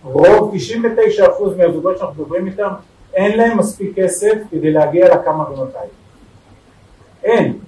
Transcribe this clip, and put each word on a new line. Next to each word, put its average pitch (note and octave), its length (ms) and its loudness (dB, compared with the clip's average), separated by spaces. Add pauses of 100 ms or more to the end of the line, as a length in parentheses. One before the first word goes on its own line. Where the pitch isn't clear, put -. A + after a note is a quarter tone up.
רוב, G3 520 4
תשעים A3+ 300 -6
ותשע G3+ 420 2
אחוז F#3 300 -2
מהזוגות E3 400 0
שאנחנו D3+ 260 -10
מדברים F3+ 240 -6
איתם, G3 220 -6 (440)
אין G3+ 240 0
להם A#3 200 4
מספיק - 380 -4
כסף G3+ 400 0 (160)
כדי D3+ 200 -2
להגיע E3 440 4
לכמה D3+ 340 -4
ומתי. - 280 -10 (1500)
אין, G3+ 340 0 (100)